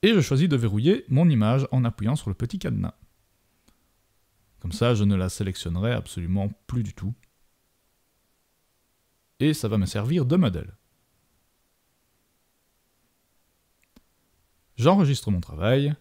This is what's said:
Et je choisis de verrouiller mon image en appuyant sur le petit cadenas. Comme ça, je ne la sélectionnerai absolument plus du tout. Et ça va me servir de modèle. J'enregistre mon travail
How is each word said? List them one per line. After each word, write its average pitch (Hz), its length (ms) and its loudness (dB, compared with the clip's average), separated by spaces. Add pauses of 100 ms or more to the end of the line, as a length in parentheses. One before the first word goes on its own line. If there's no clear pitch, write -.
Et 214 100 6
je 202 80 4
choisis 147 300 2
de 143 60 2
verrouiller 117 520 0
mon 160 220 4
image 120 400 2
en 127 160 0
appuyant 113 300 -4
sur - 120 -8
le 95 60 -4
petit - 240 -8
cadenas. - 340 -4 (1700)
Comme 87 140 -10
ça, 120 220 2
je 104 100 2
ne 101 100 4
la 92 140 0
sélectionnerai 92 640 -4
absolument 92 560 -4 (180)
plus 123 160 -4
du 101 100 -6
tout. 104 220 -8 (2250)
Et 147 160 2
ça 117 140 -4
va 107 100 0
me 95 80 0
servir 131 380 -2
de 131 100 0
modèle. 101 400 0 (4000)
J'enregistre 143 540 2
mon 90 100 0
travail 127 600 -2